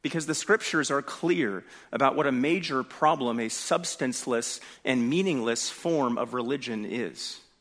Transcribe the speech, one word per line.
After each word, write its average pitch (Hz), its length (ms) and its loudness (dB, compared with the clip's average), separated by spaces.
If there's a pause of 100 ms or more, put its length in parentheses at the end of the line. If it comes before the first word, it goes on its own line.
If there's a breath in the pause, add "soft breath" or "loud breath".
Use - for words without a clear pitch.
Because 156 240 -2
the 156 80 0
scriptures 165 560 2
are 139 100 2
clear 139 640 0 (260 loud breath)
about 135 260 4
what 147 100 4
a 135 60 4
major 143 500 2
problem 131 580 2
a 113 80 -2
substanceless 127 1120 -2 (240 loud breath)
and 123 240 2
meaningless 135 600 2
form 139 480 0
of 117 160 -4
religion 123 500 -2
is. - 560 -6 (200)